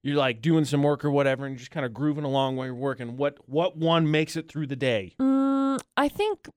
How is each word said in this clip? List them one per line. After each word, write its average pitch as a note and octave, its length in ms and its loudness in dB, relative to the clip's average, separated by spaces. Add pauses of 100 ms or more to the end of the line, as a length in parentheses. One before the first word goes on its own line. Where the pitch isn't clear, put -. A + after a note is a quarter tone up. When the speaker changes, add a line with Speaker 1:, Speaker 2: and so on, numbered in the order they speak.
Speaker 1:
you're, C#3+ 140 -2
like, B2+ 260 0
doing D#3+ 240 4
some C#3+ 160 2
work C#3+ 220 2
or D3 80 0
whatever, C#3 340 2
and C3+ 120 -10
just C3 140 -18
kinda C3+ 180 -4
grooving D3 340 -2
along C3+ 320 0
while C3 120 -6
you're B2+ 80 -8
working. B2+ 420 -6
What, C#3+ 200 -2 (120)
what D#3 260 0
one E3 340 4
makes D#3 280 0
it D#3+ 100 -8
through D#3 200 -6
the C3+ 100 -6
day? A2+ 420 0
Speaker 2:
Mm, C4+ 600 2 (180)
I D4 100 4
think, G#4 500 -4